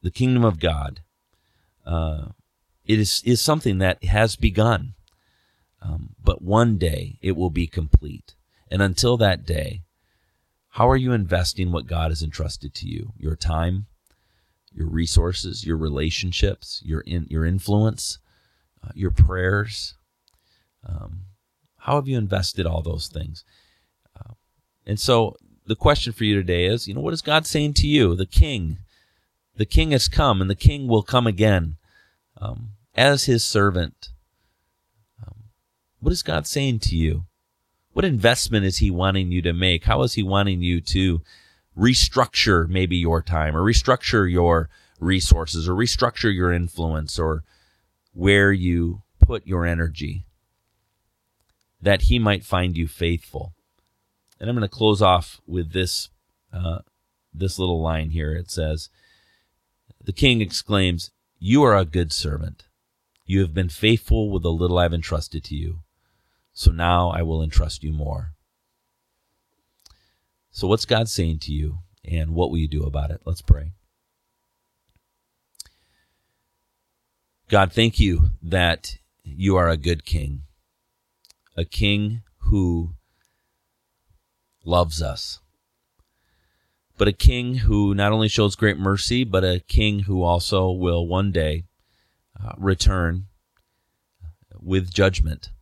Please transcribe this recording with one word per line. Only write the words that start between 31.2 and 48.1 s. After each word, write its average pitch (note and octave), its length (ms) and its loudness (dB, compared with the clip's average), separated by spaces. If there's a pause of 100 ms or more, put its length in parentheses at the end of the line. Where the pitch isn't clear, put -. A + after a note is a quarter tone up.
again, F#2+ 520 2 (580)
um, A2 360 -10 (240)
as C3+ 280 2
his A#2+ 220 2
servant. G2 640 0 (1160)
Um, - 100 -18 (680)
what - 100 2
is F3+ 100 -2
God E3 240 -4
saying C3+ 340 -2
to - 180 0
you? D#2+ 300 0 (680)
What - 100 0
investment A#2 640 2
is F#2+ 140 -2
he G2 120 2
wanting F#2 400 0
you F2+ 120 0
to E2+ 100 0
make? F2 320 0
How C3+ 180 2
is B2 120 -2
he A2 60 -2
wanting G2 400 0
you F2 200 0
to F2+ 400 0 (560)
restructure A2 880 2
maybe F#2 300 0
your E2 240 2
time, D#2 340 -2
or D#2+ 60 0
restructure A2 680 2
your E2+ 400 2 (300)
resources, E2+ 720 0
or F2+ 40 0
restructure A#2 600 0
your F2+ 160 0
influence, E2 640 -4
or D#2+ 280 -4 (680)